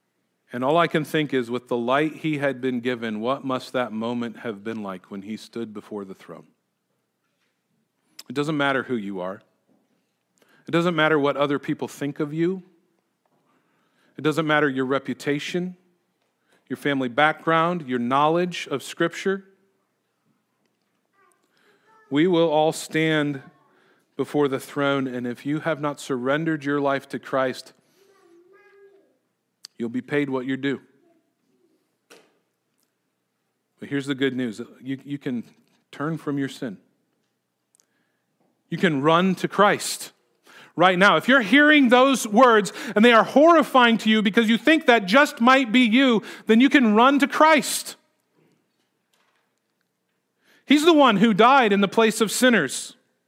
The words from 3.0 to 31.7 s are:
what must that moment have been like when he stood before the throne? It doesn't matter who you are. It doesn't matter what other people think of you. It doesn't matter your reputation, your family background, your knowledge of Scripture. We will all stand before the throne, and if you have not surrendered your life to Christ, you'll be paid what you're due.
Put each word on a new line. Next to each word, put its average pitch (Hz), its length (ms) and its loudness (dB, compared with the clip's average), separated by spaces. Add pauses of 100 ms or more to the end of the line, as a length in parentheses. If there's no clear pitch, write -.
what 127 240 -6
must 127 300 -8
that 120 180 -4
moment 117 460 -8
have 101 260 -12
been 113 180 -10
like 95 280 -14
when 101 120 -12
he 104 140 -12
stood 110 380 -14
before 101 320 -14
the 95 80 -18
throne? 78 320 -20 (1800)
It 127 60 -12
doesn't 147 220 -4
matter 139 280 -2
who 127 120 -6
you 98 240 -8
are. 95 220 -10 (1200)
It - 40 -16
doesn't 170 260 -2
matter 156 220 2
what 139 180 -2
other 143 220 -2
people 143 300 -8
think 143 320 -10
of 147 120 -8
you. 180 300 -4 (1500)
It 131 60 -14
doesn't 156 240 -2
matter 151 220 2
your 131 180 -4
reputation, 143 880 -6 (920)
your 127 80 -10
family 135 320 -4
background, 160 800 -2
your 127 120 -4
knowledge 156 720 -2
of 135 120 -6
Scripture. 190 640 -6 (2750)
We 151 180 2
will 165 220 2
all 156 240 0
stand 156 680 -4 (760)
before 143 320 -2
the 131 100 -6
throne, 139 480 -4
and 123 200 -8
if 120 180 -10
you 147 160 -4
have 156 200 -6
not 147 200 -8
surrendered 143 640 -4
your 143 160 -4
life 139 300 -4
to 127 80 -10
Christ, 131 560 -6 (2000)
you'll 117 140 -8
be 123 100 -8
paid 143 300 -6
what 131 160 -6
you're 135 100 -6
due. 131 240 -6 (3000)